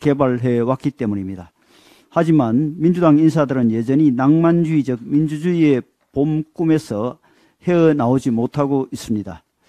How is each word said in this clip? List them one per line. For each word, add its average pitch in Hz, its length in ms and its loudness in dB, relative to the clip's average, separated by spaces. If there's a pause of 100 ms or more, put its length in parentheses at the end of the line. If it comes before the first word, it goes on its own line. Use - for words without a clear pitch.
개발해 127 580 0
왔기 131 320 -2
때문입니다. 98 640 -8 (560)
하지만 151 680 0
민주당 165 400 4
인사들은 143 540 2
여전히 135 380 2
낭만주의적 156 920 0
민주주의의 151 800 0 (280)
봄 156 320 -2 (100)
꿈에서 127 680 -2 (440)
헤어나오지 147 720 2
못하고 135 580 -2
있습니다. 98 540 -8 (240)